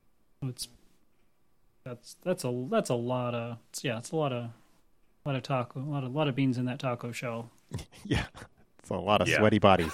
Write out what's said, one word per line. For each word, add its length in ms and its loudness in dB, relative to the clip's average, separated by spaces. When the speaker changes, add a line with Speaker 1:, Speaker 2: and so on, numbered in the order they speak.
Speaker 1:
So 80 -6
it's, 200 -10
that's, 400 -16
that's 200 -2
a, 260 -2
that's 200 0
a 60 4
lot 400 -2
of, 220 -6
yeah, 160 -2
it's 120 -12
a 60 -4
lot 160 2
of, 180 -4
lot 120 0
of 80 -4
taco, 360 -2
a 20 -6
lot 200 -4
of, 100 -6
lot 140 0
of 80 0
beans 240 2
in 60 0
that 160 -4
taco 320 -4
shell. 380 -6
Speaker 2:
<laughs> 80 -8
Yeah, 200 0
it's 100 -18
a 60 -2
lot 260 2
of 60 2
Speaker 3:
Yeah. 100 4
Speaker 2:
sweaty 220 6
bodies. 340 6